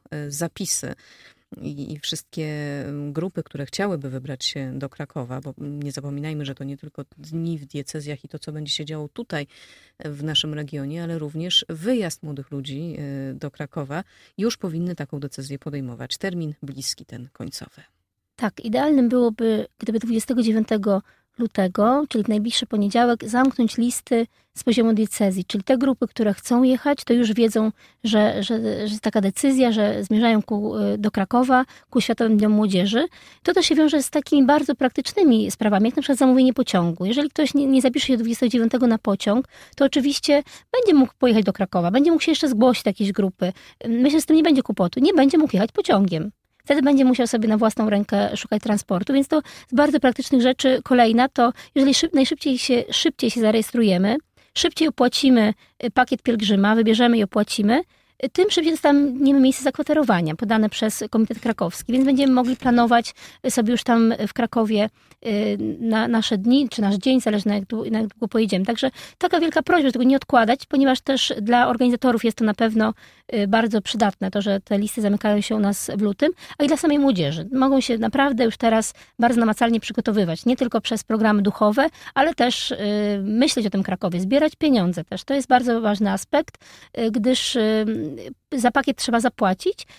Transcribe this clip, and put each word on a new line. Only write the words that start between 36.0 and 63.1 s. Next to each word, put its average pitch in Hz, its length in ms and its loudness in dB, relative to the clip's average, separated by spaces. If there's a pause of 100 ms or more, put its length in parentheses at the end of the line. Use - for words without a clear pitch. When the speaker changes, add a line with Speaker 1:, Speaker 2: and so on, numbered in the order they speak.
Speaker 2:
przykład 269 180 0
zamówienie 254 340 4
pociągu. 175 520 -2
Jeżeli 277 240 -2
ktoś 302 240 -2
nie, 285 140 2
nie 269 140 4
zapisze 262 260 0
się 254 100 2
dwudziestego 233 320 -2
dziewiątego 233 380 2
na 220 100 2
pociąg, 208 500 -2 (280)
to 277 100 2
oczywiście 285 580 0 (300)
będzie 453 200 2
mógł 269 260 6
pojechać 220 260 4
do 190 80 0
Krakowa, 180 380 -2
będzie 285 200 4
mógł 320 120 2
się 330 80 2
jeszcze 302 180 0
zgłosić 240 340 2
do - 60 -2
jakiejś 202 220 -2
grupy. 185 420 -2 (340)
Myślę, 240 240 2
że 302 100 2
z - 40 -4
tym 320 100 4
nie 320 80 6
będzie 285 200 4
kłopotu. 190 360 -2
Nie 320 140 4
będzie 277 240 4
mógł 302 180 2
jechać 202 160 0
pociągiem. 196 600 0 (340)
Wtedy 285 160 2
będzie 277 240 4
musiał 254 220 2
sobie 220 200 0
na 214 100 4
własną 214 320 0
rękę 202 480 0
szukać - 240 -4
transportu, 208 520 -2
więc 277 140 2
to 311 140 0 (300)
z 254 40 -2
bardzo 294 240 4
praktycznych 254 420 2
rzeczy 262 420 2
kolejna 233 460 4
to, 240 240 2 (220)
jeżeli 269 180 4
szyb-, 330 200 0
najszybciej 269 440 0
się, 240 340 0
szybciej - 400 -2
się 240 100 -2
zarejestrujemy, 214 720 2 (420)
szybciej - 300 0
opłacimy, 247 640 4 (300)
y, 240 80 -4
pakiet 247 300 0
pielgrzyma, 208 540 2
wybierzemy 226 420 4
i 214 60 2
opłacimy, 214 580 0 (440)
y, - 40 -4
tym 392 220 2
szybciej 330 220 2
dostaniemy 285 640 4
miejsce 262 240 4
zakwaterowania 240 720 0
podane 214 340 0
przez - 400 -4
Komitet 220 300 0
Krakowski, 214 540 -4
więc 262 120 4
będziemy 269 280 4
mogli 247 220 2
planować, 240 600 2 (320)